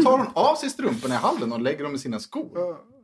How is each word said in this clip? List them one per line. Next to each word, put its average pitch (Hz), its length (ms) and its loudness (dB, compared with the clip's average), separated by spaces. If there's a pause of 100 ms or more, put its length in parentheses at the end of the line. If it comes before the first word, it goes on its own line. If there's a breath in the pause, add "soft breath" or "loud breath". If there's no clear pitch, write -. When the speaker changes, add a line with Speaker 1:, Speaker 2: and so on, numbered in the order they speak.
Speaker 1:
tar 262 140 6
hon 247 160 0
av 262 220 4
sig 285 140 -6
strumporna 127 460 -2
i - 20 0
hallen 120 360 0
och 113 80 -4
lägger 143 220 -2
dem 143 120 -6
i - 20 -6
sina 120 220 -6
skor. - 360 -10
Speaker 2:
Ja. 175 300 -6 (180)